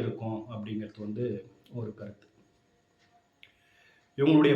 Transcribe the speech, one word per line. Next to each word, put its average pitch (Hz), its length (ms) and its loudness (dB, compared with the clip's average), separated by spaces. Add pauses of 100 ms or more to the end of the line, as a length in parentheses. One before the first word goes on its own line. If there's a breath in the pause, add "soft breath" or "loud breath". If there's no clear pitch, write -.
இருக்கும் 110 380 -4 (140)
அப்படிங்கிறது 107 540 -10
வந்து 117 180 -6 (540)
ஒரு 107 100 -8 (100)
கருத்து. 101 280 -16 (1900 soft breath)
இவங்களுடைய 147 380 6